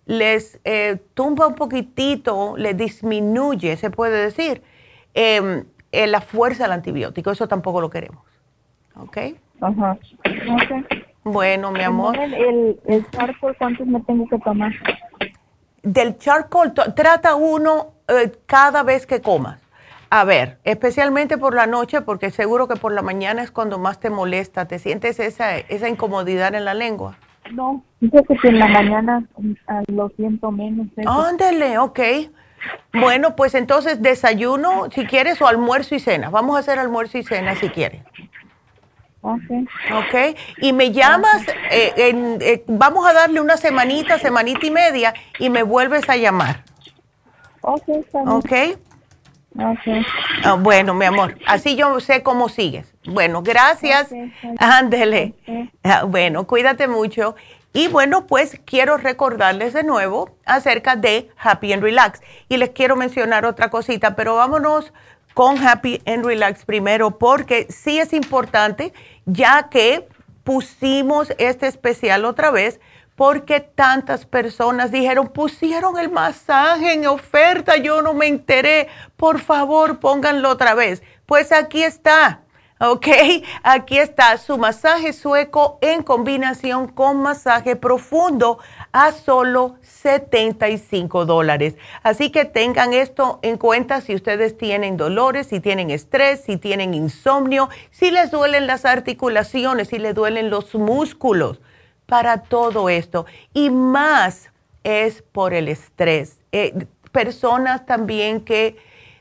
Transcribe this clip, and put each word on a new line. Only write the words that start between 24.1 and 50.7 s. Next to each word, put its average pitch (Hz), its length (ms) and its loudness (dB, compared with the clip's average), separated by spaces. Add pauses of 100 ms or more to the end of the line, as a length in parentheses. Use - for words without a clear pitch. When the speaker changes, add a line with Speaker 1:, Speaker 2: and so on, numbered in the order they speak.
Speaker 1:
molesta, 185 560 -6
te 175 140 -10
sientes 226 400 -6
esa, 214 380 -4
esa 208 300 -8
incomodidad 190 680 -4
en 208 100 -6
la 196 100 -4
lengua. 208 420 -8 (360)
Speaker 2:
No, 262 300 -6 (180)
dice 254 220 4 (180)
que 247 80 4
en 226 100 6
la 214 100 4
mañana, 214 560 2 (420)
ah, 208 220 -6
lo 202 220 -4
siento 214 400 -6
menos, 214 360 -6 (100)
eso. 214 140 -4
Speaker 1:
Ándele, 320 680 0
ok. 262 220 -2 (920)
Bueno, 254 420 2
pues 269 200 0
entonces 269 480 0
desayuno, 254 880 0
si 240 160 -6
quieres, 277 360 0
o 269 60 6
almuerzo 240 460 0
y 277 60 -4
cena. 160 300 -2
Vamos 240 260 0
a 277 40 -2
hacer 277 180 -2
almuerzo 233 400 -4
y 240 60 -8
cena, 190 320 -4
si 196 120 -4
quieres. - 340 -8 (1200)
Speaker 2:
Ok. 226 200 -6 (500)
Speaker 1:
Ok, 254 460 -2 (200)
y 269 140 0
me 254 200 2
llamas, 349 500 4
Speaker 2:
Ok. - 120 -6 (160)
Speaker 1:
eh, 226 260 2
en, 240 440 2
eh, 220 260 0
vamos 285 400 2
a 349 60 8
darle 320 280 4
una 311 160 2
semanita, 277 600 0
semanita 247 480 0
y 302 40 -2
media, 277 440 2 (240)
y 254 120 0
me 240 120 2
vuelves 254 460 0
a 262 80 2
llamar. 190 460 0 (1000)
Speaker 2:
Ok, 294 260 -4
está 302 340 -4
bien. 262 80 -4
Speaker 1:
Ok. 269 220 -2 (1000)
Speaker 2:
Ok. 226 540 -4 (380)
Speaker 1:
Ah, 196 100 4
bueno, 190 400 4